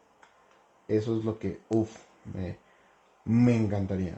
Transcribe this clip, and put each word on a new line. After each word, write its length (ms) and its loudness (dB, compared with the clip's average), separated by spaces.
Eso 300 0
es 60 -4
lo 140 -4
que, 220 -6
uf, 260 0
me, 260 -8
me 320 4
encantaría, 600 -2